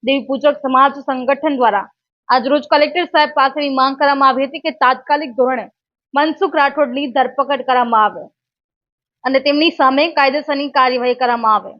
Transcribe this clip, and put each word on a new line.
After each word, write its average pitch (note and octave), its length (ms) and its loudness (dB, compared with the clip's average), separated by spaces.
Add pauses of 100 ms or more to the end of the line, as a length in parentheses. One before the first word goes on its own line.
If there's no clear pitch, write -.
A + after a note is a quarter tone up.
દેવી C4+ 260 -2
પૂજક C#4+ 360 0
સમાજ C4+ 420 2
સંગઠન C4+ 540 -2
દ્વારા A3+ 260 2 (420)
આજરોજ C4 460 0
કલેક્ટર D4+ 320 0
સાહેબ D4+ 320 0
પાસેની C4+ 400 0
માંગ C4+ 240 0
કરવામાં C#4 300 2
આવી C4+ 180 -2
હતી D#4+ 160 -14
કે D#4 160 -6
તાત્કાલિક C4 560 0
ધોરણે B3 280 0 (480)
મનસુખ D#4 460 0
રાઠોડની C#4 540 0
ધરપકડ B3+ 560 -2
કરવામાં A#3 340 2
આવે F3 240 -4 (960)
અને C4+ 160 0
તેમની D4 400 0
સામે C4+ 320 4
કાયદેસરની C#4+ 640 -2
કાર્યવાહી B3 480 0
કરવામાં A#3 320 0
આવે. F#3 240 -6